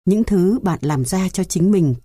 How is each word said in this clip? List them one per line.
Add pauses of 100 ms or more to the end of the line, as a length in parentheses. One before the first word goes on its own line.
những
thứ
bạn
làm
ra
cho
chính
mình